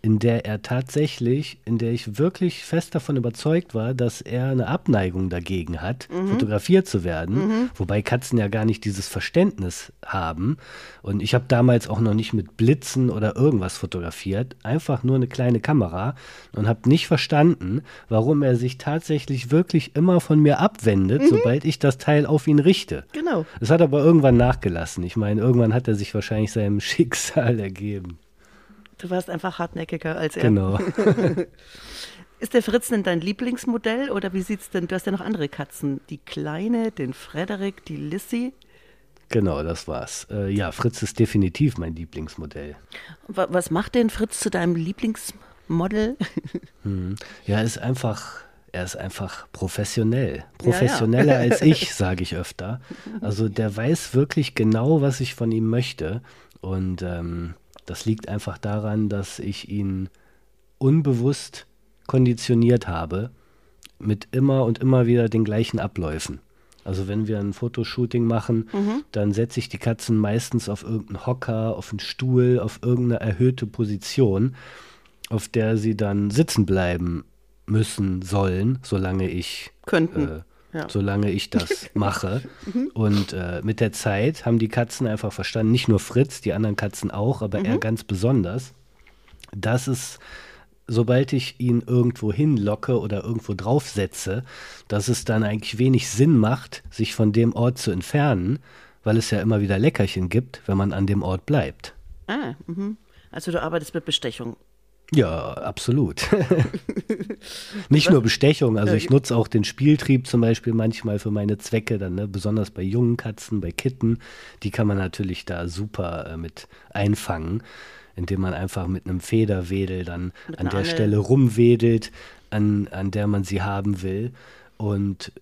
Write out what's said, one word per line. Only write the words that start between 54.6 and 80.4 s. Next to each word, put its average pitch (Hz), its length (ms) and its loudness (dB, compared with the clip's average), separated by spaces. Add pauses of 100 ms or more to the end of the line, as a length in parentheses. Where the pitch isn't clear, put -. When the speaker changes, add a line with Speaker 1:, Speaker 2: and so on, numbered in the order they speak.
Speaker 1:
was 139 200 0
ich 123 160 -4
von 117 160 -2
ihm 110 160 0
möchte. 113 540 -2 (380)
Und, 92 420 -4
ähm, 85 520 -6 (320)
das - 180 -12
liegt 110 240 -2
einfach 104 300 -8
daran, 107 500 -2
dass 101 320 -6
ich - 280 -10
ihn 98 400 -4 (720)
unbewusst 135 880 0 (400)
konditioniert 120 840 4
habe 87 420 -6 (680)
mit 104 340 -4
immer 131 320 4
und 113 140 0
immer 131 280 4
wieder 117 220 4
den 110 160 2
gleichen 107 340 0
Abläufen. 80 640 -6 (440)
Also 95 220 -4
wenn 104 220 -2
wir 107 100 -2
ein 101 140 -4
Fotoshooting 120 720 -2
machen, 113 480 0
Speaker 2:
Mhm. 208 400 0
Speaker 1:
dann 104 200 0
setze 117 280 0
ich - 80 -8
die - 100 -12
Katzen 117 380 0
meistens 107 520 0
auf 104 140 -6
irgendeinen 104 440 -6
Hocker, 113 500 -2
auf 90 140 -12
einen 104 100 -6
Stuhl, 123 580 2
auf 107 240 -4
irgendeine 120 380 2
erhöhte 117 460 2
Position, 104 920 0 (720)
auf 110 200 -4
der 110 280 2
sie 107 200 0
dann 101 340 0
sitzen 110 360 2
bleiben 87 580 0 (420)
müssen, 98 560 0
sollen, 98 600 0
solange 95 480 -2
ich, - 400 -8 (160)
Speaker 2:
Könnten. 160 420 0
Speaker 1:
äh, 80 120 -8 (380)